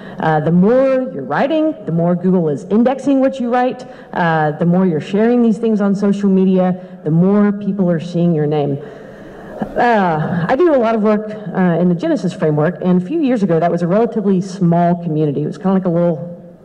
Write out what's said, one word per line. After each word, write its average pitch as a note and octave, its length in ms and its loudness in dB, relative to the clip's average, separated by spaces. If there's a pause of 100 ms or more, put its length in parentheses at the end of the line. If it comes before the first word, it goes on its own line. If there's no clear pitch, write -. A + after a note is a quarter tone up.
(200)
Uh, D#3 220 0
the D#3+ 100 0
more B3+ 640 2
you're C#3 100 -10
writing, C#4+ 500 0 (120)
the D#3+ 60 -6
more E3 240 0
Google F3 340 0
is D3 160 -4
indexing C4 540 2
what C4+ 200 0
you B3 100 -4
write, B3 360 -2 (280)
uh, D#3+ 380 0
the D3+ 140 -2
more F3 200 4
you're D#3 160 0
sharing A#3 400 2
these A3+ 160 2
things A3 240 0
on G3+ 140 0
social G3+ 340 0
media, F#3 720 0
the D3+ 80 -2
more G3+ 400 4
people G3 380 -2
are E3 100 0
seeing E3+ 360 0
your D3+ 100 0
name. C#3+ 320 -2 (1000)
Uh, F3 720 0
I C4 60 0
do D#4+ 200 4
a - 20 4
lot A3+ 160 2
of A3 100 0
work, G#3+ 280 0
uh, F3+ 480 -2
in F3+ 80 4
the F3 80 2
Genesis A#3 380 -2
framework, D#3 480 0
and F3+ 200 2
a F3+ 40 -4
few D#4 160 -2
years B3 220 0
ago E3 160 2
that E3+ 120 0
was E3+ 100 -2
a F3+ 60 0
relatively G3+ 540 0
small E3+ 600 0
community. D3+ 400 -2
It D#3 40 -4
was F3+ 100 -8
kinda F#3+ 160 -2
like F#3 120 0
a F#3 40 -2
little, E3+ 760 -2